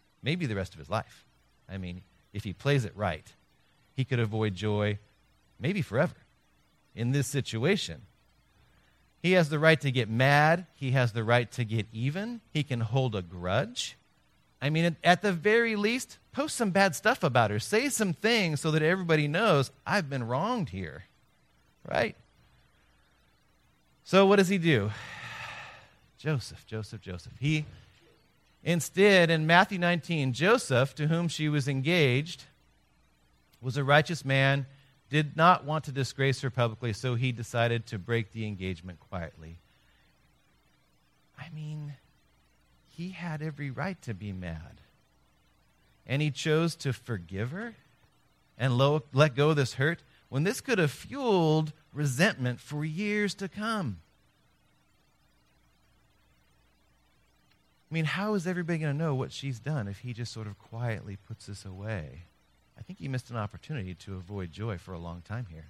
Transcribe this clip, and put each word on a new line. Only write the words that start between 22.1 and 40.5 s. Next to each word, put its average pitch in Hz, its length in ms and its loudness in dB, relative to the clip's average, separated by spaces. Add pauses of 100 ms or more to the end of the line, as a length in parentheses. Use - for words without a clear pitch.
So 190 240 6
what 202 100 6
does 185 120 6
he 202 100 2
do? 120 320 2 (640)
<sighs> - 640 -20
Joseph, 143 480 -6
Joseph, 110 340 -10
Joseph. - 380 -12
He 151 260 0 (1000)
instead, 175 640 4
in 156 180 0
Matthew 180 320 6
nineteen, 165 540 0
Joseph, 139 640 2
to 151 120 -2
whom 165 200 2
she 151 220 -2
was 147 180 0
engaged, 143 800 0 (1160)
was 123 160 -6
a 139 60 0
righteous 147 420 4
man, 135 400 4 (440)
did 151 280 0
not 170 280 6
want 151 200 -4
to 139 60 -10
disgrace 135 500 -2
her 135 80 -2
publicly, 117 440 -2
so 127 200 -4
he 123 180 0
decided 117 560 0
to 107 120 -8
break 101 320 -2
the 110 160 -8
engagement 92 520 -8
quietly. 82 600 -12 (1800)